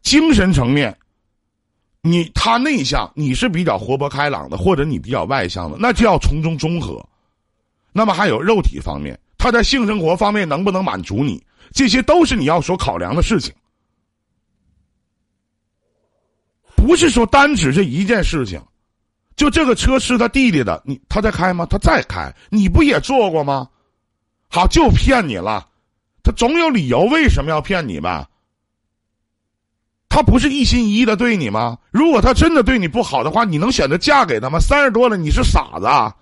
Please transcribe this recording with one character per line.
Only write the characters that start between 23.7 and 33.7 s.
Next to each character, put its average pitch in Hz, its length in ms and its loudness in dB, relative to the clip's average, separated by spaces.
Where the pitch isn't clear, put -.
好， 180 180 0
就 180 240 4
骗 226 360 2
你 117 100 -6
了， 98 300 -6
他 - 100 2
总 277 260 0
有 330 100 2
理 202 200 0
由 120 160 2
为 294 220 2
什 143 160 2
么 151 80 -4
要 156 80 0
骗 160 300 -4
你 85 100 -8
吧？ 80 300 -6
他 302 120 2
不 - 160 4
是 277 120 0
一 277 120 -2
心 240 260 2
一 208 80 0
意 247 100 4
的 220 100 0
对 220 220 0
你 135 100 -4
吗？ 117 300 -4
如 311 200 2
果 240 100 4
他 247 140 4
真 330 200 2
的 277 80 4
对 247 160 0
你 180 80 -2
不 220 160 -2
好 131 220 -2
的 151 60 -2
话， 226 140 0
你 175 120 -2
能 208 160 0